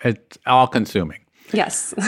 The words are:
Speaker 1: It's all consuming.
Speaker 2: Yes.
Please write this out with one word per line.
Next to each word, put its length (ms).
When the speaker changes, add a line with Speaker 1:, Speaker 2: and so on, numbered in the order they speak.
Speaker 1:
It's 320
all 200
consuming. 540
Speaker 2:
Yes. 400